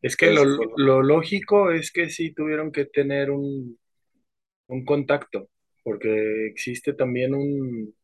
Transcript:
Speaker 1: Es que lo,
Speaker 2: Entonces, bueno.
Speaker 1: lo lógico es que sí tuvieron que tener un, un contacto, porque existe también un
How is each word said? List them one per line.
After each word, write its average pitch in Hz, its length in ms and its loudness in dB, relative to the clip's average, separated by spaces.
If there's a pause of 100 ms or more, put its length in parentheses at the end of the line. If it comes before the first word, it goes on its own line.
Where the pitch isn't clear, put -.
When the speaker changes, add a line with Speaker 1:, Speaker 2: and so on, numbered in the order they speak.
Speaker 1:
Es 127 160 -4
que 170 140 6
lo, 147 140 6
Speaker 2:
Entonces, 139 100 4
bueno. 113 200 -4
Speaker 1:
lo 135 280 6
lógico 180 680 4
es 160 200 -2
que 170 180 -2
sí 165 240 -6
tuvieron 156 380 -4
que 143 140 -2
tener 139 460 0
un, 139 480 -6 (880)
un 127 180 -8
contacto, 143 640 -2 (340)
porque 107 640 -2
existe 123 460 -6
también 127 420 -2
un 131 680 -4